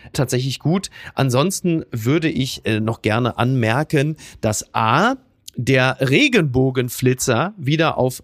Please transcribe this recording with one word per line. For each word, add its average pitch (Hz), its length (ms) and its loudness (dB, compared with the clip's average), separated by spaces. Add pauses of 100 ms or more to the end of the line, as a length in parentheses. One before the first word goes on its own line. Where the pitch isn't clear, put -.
(120)
tatsächlich 127 480 -2
gut. 180 300 -2 (260)
Ansonsten 160 760 0
würde 139 360 0
ich, - 380 -4
äh, 107 160 0
noch 110 200 -4
gerne 113 360 0
anmerken, 135 800 0 (240)
dass - 340 -4
A, 135 400 2 (460)
der 131 380 2
Regenbogenflitzer 131 1600 0
wieder 156 400 0
auf 127 260 -2